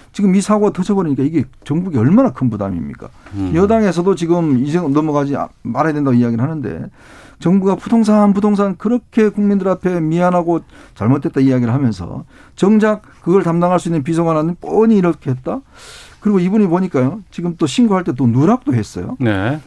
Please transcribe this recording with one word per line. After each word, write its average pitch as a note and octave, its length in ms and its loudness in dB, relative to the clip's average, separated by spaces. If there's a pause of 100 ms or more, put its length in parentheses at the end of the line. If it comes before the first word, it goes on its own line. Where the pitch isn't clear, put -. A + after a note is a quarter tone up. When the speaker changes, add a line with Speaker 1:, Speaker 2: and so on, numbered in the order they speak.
(140)
Speaker 1:
지금 G3 220 2
이 G3+ 60 2
사고가 G#3 300 0
터져버리니까 F3 520 -2
이게 D#3+ 200 0 (220)
전국에 E3+ 340 -4
얼마나 G3+ 320 4
큰 B2+ 180 -2
부담입니까? G2 600 -8 (240)
Speaker 2:
음. G2 200 -4
Speaker 1:
여당에서도 G3 600 2
지금 E3 500 0
이제 D#3 140 -2
넘어가지 C#3+ 560 -2
아, E2 140 -6 (140)
말아야 C#3+ 300 -2
된다고 C#3 220 0
이야기를 A#2 280 2
하는데 C#3 420 -6 (540)
정부가 F#3+ 360 2
부동산, G#3+ 580 2
부동산 G3+ 440 0
그렇게 A3+ 520 0
국민들 G3+ 380 0
앞에 F3+ 320 -2
미안하고 E3+ 640 0 (320)
잘못됐다 C#3 480 0
이야기를 B2+ 320 2
하면서 A2 500 -4 (320)
정작 G#3+ 460 2 (200)
그걸 F#3 220 2
담당할 E3+ 360 0
수 E3 100 -8
있는 D#3+ 140 -2
비서관은 E3 580 -2
뻔히 G#3 340 2
이렇게 E3+ 360 0
했다? E3+ 280 -6 (640)
그리고 G3+ 180 2
이분이 G3 280 2
보니까요. E3+ 640 0
지금 E3+ 260 -8
또 E3 120 -2
신고할 G3 360 0
때 F3 100 -4
또 C3 120 -2
누락도 D#3 480 2
했어요. G#2+ 460 -6
Speaker 2:
네. A2+ 480 -2